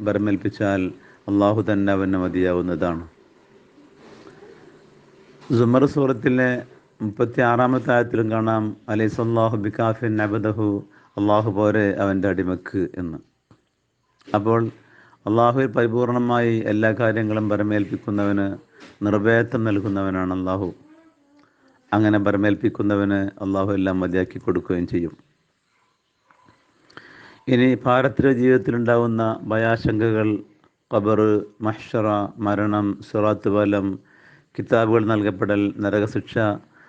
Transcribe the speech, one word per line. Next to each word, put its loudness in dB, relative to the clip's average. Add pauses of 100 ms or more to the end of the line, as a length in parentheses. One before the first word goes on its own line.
ഭരമേൽപ്പിച്ചാൽ -2 (460)
അള്ളാഹു 2
തന്നെ 0
അവന് 0
മതിയാവുന്നതാണ്. -2 (2500)
സുമർ 4
സൂറത്തിലെ 0 (520)
മുപ്പത്തിയാറാമത്തെ 0
ആയത്തിലും 0
കാണാം, -2 (120)
"അലൈസല്ലാഹു 0
ബികാഫിൻ -2
അബ്ദഹു." -2 (500)
അള്ളാഹു 2
പോരെ 2
അവൻ്റെ 0
അടിമക്ക് -4 (100)
എന്ന്. -8 (1120)
അപ്പോൾ 2 (640)
അള്ളാഹുവിൽ 2
പരിപൂർണമായി 0 (120)
എല്ലാ 2
കാര്യങ്ങളും 0
ഭരമേൽപ്പിക്കുന്നവന്, -2 (560)
നിർഭയത്വം 2
നൽകുന്നവനാണ് -2
അള്ളാഹു. -4 (1200)
അങ്ങനെ 2
ഭരമേൽപ്പിക്കുന്നവന് 0 (220)
അള്ളാഹു -2
എല്ലാം 0
മതിയാക്കി -2
കൊടുക്കുകയും -2
ചെയ്യും. -4 (2250)
ഇനി 4
പാരത്രിക 2
ജീവിതത്തിലുണ്ടാവുന്ന 2 (200)
ഭയാശങ്കകൾ, 0 (640)
ഖബർ, 2 (380)
മഹ്ശറ, -4 (320)
മരണം, -2
സിറാത്ത് -2
പാലം, 2 (640)
കിതാബുകൾ 2
നൽകപ്പെടൽ, 0
നരകശിക്ഷ -2 (520)